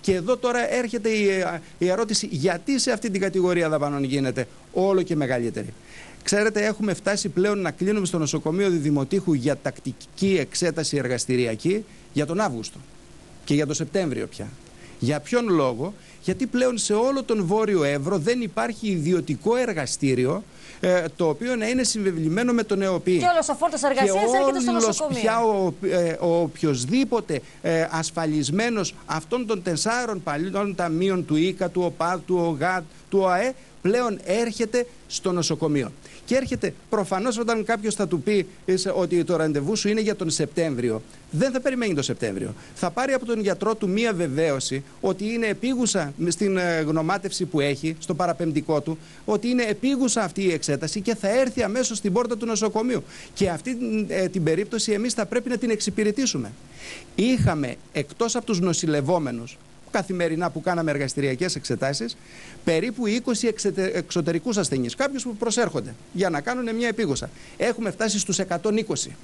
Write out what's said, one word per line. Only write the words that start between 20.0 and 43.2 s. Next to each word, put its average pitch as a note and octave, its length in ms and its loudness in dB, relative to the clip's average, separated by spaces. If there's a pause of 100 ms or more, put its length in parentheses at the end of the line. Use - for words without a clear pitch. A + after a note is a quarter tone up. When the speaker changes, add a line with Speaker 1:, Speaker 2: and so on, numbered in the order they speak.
Speaker 1:
ε, F3+ 240 2 (120)
το E3+ 120 2
οποίο A#3 280 -2
να G#3+ 120 -2
είναι B3+ 140 0
συμβεβλημένο G3 680 0
με A#3 100 2
τον G3 200 0
εοπι. F#3 360 2
Speaker 2:
Και C#4+ 140 2
όλος E4 160 2
ο C#4+ 60 0
φόρτος D#4 280 -2
εργασίας C4+ 300 4
Speaker 1:
Και A#3 240 4
Speaker 2:
έρχεται C4+ 240 4
στο A#3+ 100 2
Speaker 1:
όλος A#3 160 4
Speaker 2:
νοσοκομείο. B3+ 340 0
Speaker 1:
πια A3 200 4
ο, G3 320 2 (100)
ε, F3 380 2
ο E3+ 200 2
οποιοσδήποτε, E3 1000 0 (220)
ε, E3 280 2
ασφαλισμένος D#3+ 1040 0 (120)
αυτών A3+ 400 -2
των G#3 160 -2
τεσσάρων G#3+ 600 -2
παλιών F#3 520 -2
ταμείων, F3 520 0
του D3 100 2
ίκα, F3+ 320 2
του F3+ 160 0
οπαδ, F3 420 -2
του F#3 100 2
ογατ, E3+ 460 0 (280)
του F#3+ 180 4
αε, G3 240 2 (300)
πλέον A3 420 2
έρχεται A#3 640 0 (220)
στο - 240 -2
νοσοκομείο. D3+ 600 0 (320)
Και A#3+ 120 0
έρχεται A#3+ 380 -2 (160)
προφανώς, G#3+ 480 0
όταν A3+ 260 0
κάποιος G#3+ 300 0
θα G3 140 -2
του E3+ 120 0
πει, G3+ 260 2 (200)
ε, F#3 100 2
σε-, F#3 200 -2
ότι F3 280 2
το E3+ 120 2
ραντεβού D#3 400 0
σου G3+ 120 0
είναι A3 120 2
για G#3 160 0
τον E3 140 -2
Σεπτέμβριο, B2 720 0 (280)
δεν A#3+ 220 2
θα B3+ 80 -2
περιμένει B3 340 0
τον C#3+ 80 0
Σεπτέμβριο. G#2 520 -4 (200)
Θα F3+ 160 -2
πάρει C4+ 220 0
από B3+ 120 0